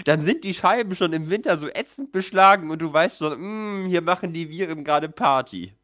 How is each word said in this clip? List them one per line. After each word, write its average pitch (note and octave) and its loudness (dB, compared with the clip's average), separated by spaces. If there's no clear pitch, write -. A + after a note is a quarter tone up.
Dann D3+ 2
sind A#3 0
die G3 -4
Scheiben G3+ 0
schon F3 0
im D#3+ -4
Winter G3 0
so D3 -8
ätzend - -10
beschlagen F#3+ 6
und D#3+ -6
du D#3+ -4
weißt D#3+ 2
schon, D3+ -2
„Mm, G3+ -6
hier F3+ 0
machen F3+ -2
die E3 -6
Viren D#3+ -6
gerade D3+ 0
Party.“ B2 -2